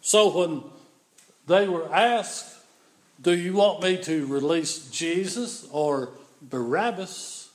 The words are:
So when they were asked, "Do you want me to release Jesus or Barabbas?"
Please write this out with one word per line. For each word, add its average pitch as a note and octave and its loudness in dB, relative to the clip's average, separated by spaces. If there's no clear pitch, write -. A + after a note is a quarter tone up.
So G#3 4
when E3 -2
they G3 4
were E3 -4
asked, A3 0
"Do F3 2
you F3 -2
want G3+ 4
me F#3 2
to D#3 -2
release D3 -2
Jesus F#3 -4
or C#3+ -2
Barabbas?" D#3 -6